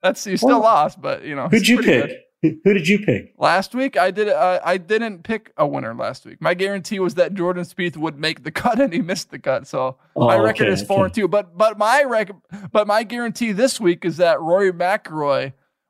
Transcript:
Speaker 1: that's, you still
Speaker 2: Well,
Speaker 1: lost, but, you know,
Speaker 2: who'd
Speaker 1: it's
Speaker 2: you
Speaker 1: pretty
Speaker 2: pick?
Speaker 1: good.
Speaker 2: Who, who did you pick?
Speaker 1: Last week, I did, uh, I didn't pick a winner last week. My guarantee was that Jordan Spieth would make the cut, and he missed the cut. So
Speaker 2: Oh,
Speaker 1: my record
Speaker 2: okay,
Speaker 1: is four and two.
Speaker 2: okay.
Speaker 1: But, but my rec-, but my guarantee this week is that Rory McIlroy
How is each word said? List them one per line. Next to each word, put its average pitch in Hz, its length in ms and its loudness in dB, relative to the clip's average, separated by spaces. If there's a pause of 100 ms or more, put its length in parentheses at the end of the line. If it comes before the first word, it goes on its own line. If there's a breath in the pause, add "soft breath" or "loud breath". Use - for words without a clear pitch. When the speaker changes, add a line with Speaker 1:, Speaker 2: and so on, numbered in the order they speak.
Speaker 1:
that's, 185 240 -2
you 185 100 -2
still 247 120 2
Speaker 2:
Well, 240 120 4
Speaker 1:
lost, 185 400 2
but, - 220 -8
you 143 120 -8
know, 135 120 -6
Speaker 2:
who'd 208 140 4
Speaker 1:
it's 220 80 2
Speaker 2:
you 240 80 4
Speaker 1:
pretty - 140 2 (100)
Speaker 2:
pick? 147 80 -2
Speaker 1:
good. - 80 -14 (260)
Speaker 2:
Who, 156 80 4 (140)
who 202 80 6
did 170 140 0
you 202 120 4
pick? 135 380 -2
Speaker 1:
Last 165 360 0
week, 262 240 -2
I 185 140 2
did, 208 180 -2
uh, 180 340 2
I 185 140 0
didn't 208 460 -4
pick 220 340 -8
a 151 80 2
winner 135 300 -6
last 120 300 -8
week. - 160 -20
My 170 120 0
guarantee 196 460 -4
was 175 160 -2
that 180 180 0
Jordan 175 300 -2
Spieth 175 340 -6
would 151 220 -6
make 160 240 -4
the 156 80 -10
cut, 233 280 0
and 262 140 2
he 202 80 0
missed 180 300 -6
the 139 80 -14
cut. - 280 -2
So 131 300 -4 (180)
Speaker 2:
Oh, 127 120 2
Speaker 1:
my 117 100 4
record - 300 2
Speaker 2:
okay, 98 60 2
Speaker 1:
is 101 100 -2
four 98 220 2
and 92 80 -4
two. 214 100 -2
Speaker 2:
okay. 175 80 2
Speaker 1:
But, 180 260 -2
but 214 200 2
my 233 260 4
rec-, 220 280 -2 (400 loud breath)
but 208 160 2
my 214 160 2
guarantee 233 500 -4
this 247 260 0
week 175 260 0
is 156 120 -4
that 170 240 2
Rory 185 320 2
McIlroy 156 800 -2 (360)